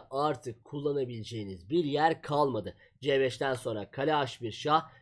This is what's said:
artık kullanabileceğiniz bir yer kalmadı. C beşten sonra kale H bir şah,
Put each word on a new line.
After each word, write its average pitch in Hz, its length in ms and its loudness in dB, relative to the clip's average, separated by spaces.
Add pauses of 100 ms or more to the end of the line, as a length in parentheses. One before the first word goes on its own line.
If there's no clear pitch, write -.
(100)
artık 135 540 -4
kullanabileceğiniz 117 1040 -6
bir 170 140 2
yer 151 380 2
kalmadı. 131 540 0 (240)
C 139 200 4
beşten 135 340 0
sonra 110 360 -4
kale 143 220 0
H 143 280 0
bir 113 120 -4
şah, 156 380 2 (120)